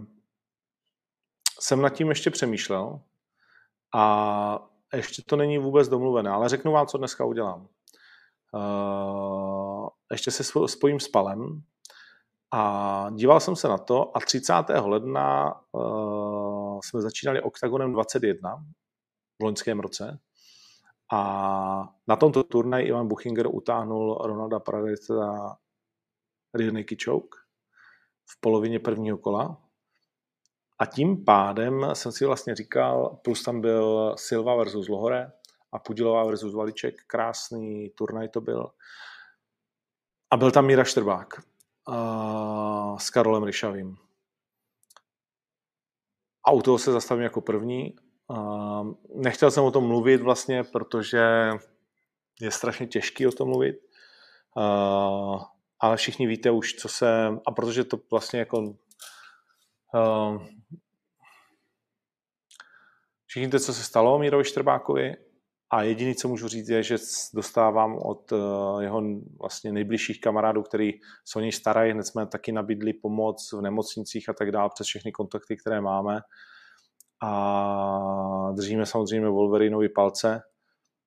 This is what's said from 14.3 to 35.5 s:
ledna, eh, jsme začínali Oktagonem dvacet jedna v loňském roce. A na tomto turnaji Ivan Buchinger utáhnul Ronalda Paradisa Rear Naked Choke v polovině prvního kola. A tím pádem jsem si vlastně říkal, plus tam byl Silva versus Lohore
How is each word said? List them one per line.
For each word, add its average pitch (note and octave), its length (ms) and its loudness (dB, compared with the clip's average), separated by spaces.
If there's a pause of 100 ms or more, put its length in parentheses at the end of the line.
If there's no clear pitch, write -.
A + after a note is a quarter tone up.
ledna, C#3 720 0 (160)
eh, G#2 1080 -4
jsme A#2+ 160 -6
začínali C3+ 420 -2
Oktagonem B2+ 500 -2
dvacet A2 300 -2
jedna G2+ 420 -2 (760)
v A2 40 -2
loňském G#2+ 360 -4
roce. G2+ 380 -10 (960)
A G2 800 -2 (140)
na A2+ 100 4
tomto D3 260 6
turnaji B2 460 0
Ivan A#2 200 0
Buchinger A2+ 380 -2
utáhnul A2 680 -2
Ronalda A2 440 -4
Paradisa G#2 960 -4 (1000)
Rear A2+ 180 0
Naked A2 320 -6
Choke - 340 -2 (920)
v - 100 -20
polovině A2+ 380 2
prvního A2 400 -2
kola. A#2+ 440 -4 (1160)
A G#2+ 80 0
tím E3 380 0
pádem G#2+ 680 4
jsem A#2+ 200 -8
si C3+ 140 -2
vlastně B2+ 280 -2
říkal, B2+ 720 0
plus A#2+ 180 -2
tam A#2+ 180 -4
byl A2 580 2
Silva A#2+ 380 0
versus G2+ 320 -2
Lohore B2 440 -2 (400)